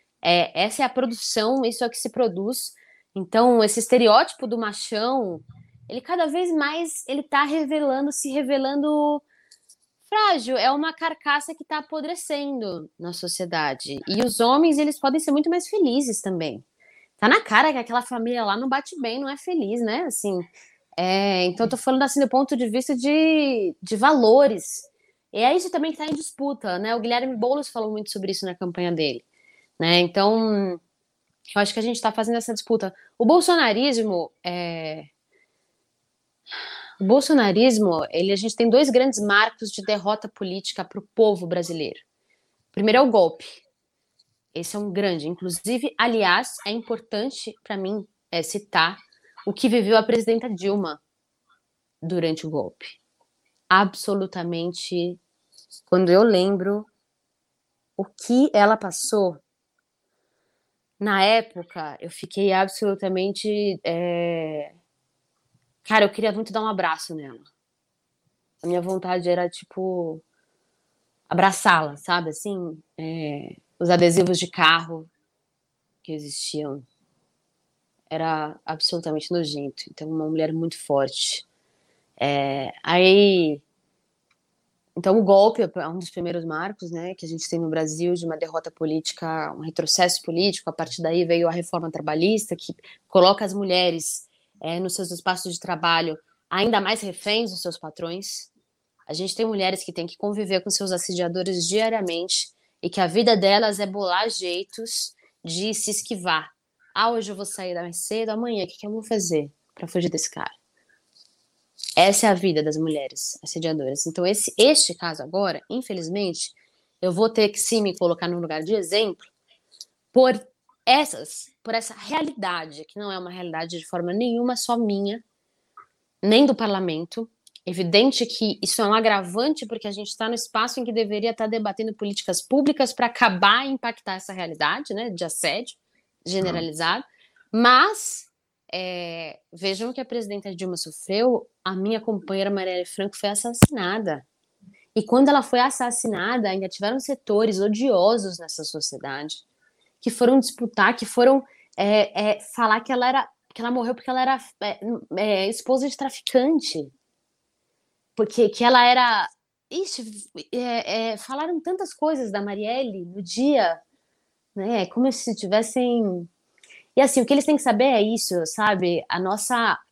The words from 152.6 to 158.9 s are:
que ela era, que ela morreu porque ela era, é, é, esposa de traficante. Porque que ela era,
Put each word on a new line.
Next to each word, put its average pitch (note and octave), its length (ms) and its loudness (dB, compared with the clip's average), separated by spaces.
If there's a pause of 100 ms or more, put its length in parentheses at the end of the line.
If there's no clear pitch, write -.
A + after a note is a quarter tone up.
que C4 100 -4
ela B3 160 2
era, C4 200 0 (260)
que A#3 80 -12
ela A#3+ 80 -4
morreu B3 240 -2
porque A#3+ 160 -10
ela B3+ 100 0
era, C4 180 0 (220)
é, G3+ 200 -6 (360)
é, G3 320 0
esposa B3+ 400 -2
de B3+ 80 -10
traficante. C4 960 0 (1200)
Porque G#3+ 360 2
que G#3+ 120 -4
ela B3 220 8
era, B3 420 4 (440)